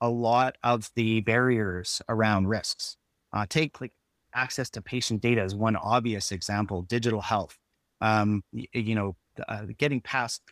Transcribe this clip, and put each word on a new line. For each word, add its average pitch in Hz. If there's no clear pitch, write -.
a 120
lot 120
of 120
the 113
barriers 110
around 107
risks. -
Uh, 104
take, 156
like, 127
access 131
to 113
patient 120
data 117
as 95
one 107
obvious 110
example, 101
digital 113
health, 98
um, 107
y-, -
you 110
know, 98
uh, 107
getting 143
past 123